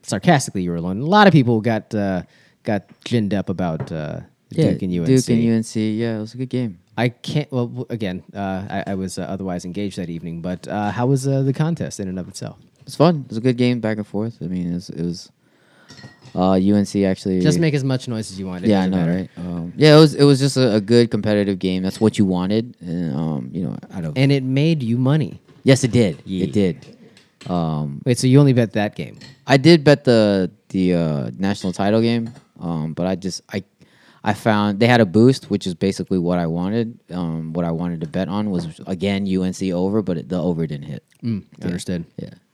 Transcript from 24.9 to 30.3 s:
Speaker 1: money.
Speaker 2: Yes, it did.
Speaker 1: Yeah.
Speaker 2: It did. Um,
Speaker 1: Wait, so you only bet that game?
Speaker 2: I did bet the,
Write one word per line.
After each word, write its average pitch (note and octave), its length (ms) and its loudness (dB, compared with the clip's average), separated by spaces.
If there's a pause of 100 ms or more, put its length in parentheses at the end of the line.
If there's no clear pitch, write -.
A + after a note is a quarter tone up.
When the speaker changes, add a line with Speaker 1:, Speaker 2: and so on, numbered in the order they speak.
Speaker 1:
money. C3 420 0 (220)
Speaker 2:
Yes, C3 200 4
it A#2+ 80 0
did. G2+ 340 2
Speaker 1:
Yeah. F#2 200 -2
Speaker 2:
It C#2+ 80 -6
did. F#2 440 -2 (500)
Um, D#2 580 -4
Speaker 1:
Wait, B2 120 2
so - 100 -2
you B2+ 120 8
only C#3+ 140 6
bet A#2 200 2
that G#2 220 -2
game? - 240 -12 (260)
Speaker 2:
I C3+ 120 6
did D#3 260 8
bet C#3+ 220 6
the, G#2 440 4 (200)